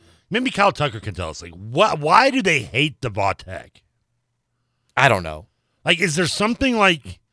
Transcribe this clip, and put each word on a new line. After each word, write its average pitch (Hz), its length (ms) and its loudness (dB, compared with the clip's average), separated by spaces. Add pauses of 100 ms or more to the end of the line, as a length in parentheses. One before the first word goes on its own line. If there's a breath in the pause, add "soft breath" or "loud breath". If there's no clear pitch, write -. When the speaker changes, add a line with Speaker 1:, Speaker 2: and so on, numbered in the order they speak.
(320 soft breath)
Speaker 1:
maybe 247 180 -2
Kyle 196 240 2
Tucker 143 260 -4
can 104 140 -10
tell 82 160 -6
us, 78 140 -12
like, 87 100 -16
wh-, 127 480 0
why 196 300 6
do 254 100 0
they 170 200 2
hate 156 400 -2
the 123 80 -4
Va 98 280 -2
Tech? - 460 -16 (1120)
Speaker 2:
I 131 120 6
don't 101 140 2
know. 78 220 -10 (400)
Speaker 1:
Like, 175 160 0
is 175 140 0
there 175 100 2
something 233 520 -2
like 185 420 0 (140)